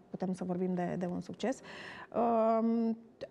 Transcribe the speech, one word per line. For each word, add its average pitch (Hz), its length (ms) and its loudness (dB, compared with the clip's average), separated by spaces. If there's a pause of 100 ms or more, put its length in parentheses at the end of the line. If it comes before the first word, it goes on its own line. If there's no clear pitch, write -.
(100)
putem 185 220 -2
să 180 120 -4
vorbim 180 300 0
de, 175 240 0
de 180 80 -2
un 180 140 -4
succes. 202 400 -4 (540)
Um, 226 840 4 (320)